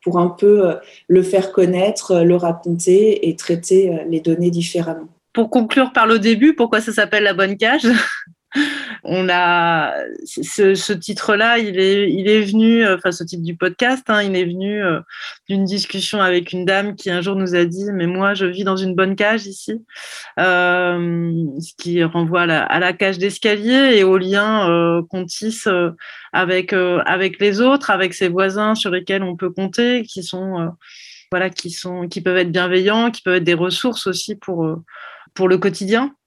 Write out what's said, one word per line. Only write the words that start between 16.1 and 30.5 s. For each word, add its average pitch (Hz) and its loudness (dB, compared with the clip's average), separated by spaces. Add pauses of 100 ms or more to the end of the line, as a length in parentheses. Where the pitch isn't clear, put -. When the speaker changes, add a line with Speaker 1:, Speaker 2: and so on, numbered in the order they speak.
Speaker 2:
avec 180 0
une 180 -6
dame 196 -2
qui - -8
un 180 -2
jour 196 -4
nous 185 -2
a 175 4
dit : « 180 -6
Mais 180 -2
moi, 190 0
je 196 -2
vis 180 -4
dans 190 0
une 190 -2
bonne 190 0
cage 208 0
ici. » 214 -10 (580)
Euh, 175 0 (260)
ce 160 -12
qui 175 0
renvoie 170 0
à - 2
la, 160 2
à - 0
la 185 0
cage 190 -2
d'escalier 214 2
et 196 6
au 190 6
lien, 202 0
euh, 170 2
qu'on 185 -6
tisse, 220 -8
euh, 180 0 (420)
avec, 185 -2
euh, 180 0
avec 185 -2
les 202 2
autres, 269 2
avec 185 0
ses 185 -2
voisins 196 0
sur 214 -4
lesquels 190 -2
on 180 -6
peut 180 -6
compter, 226 -2
qui 202 -14
sont, 185 -8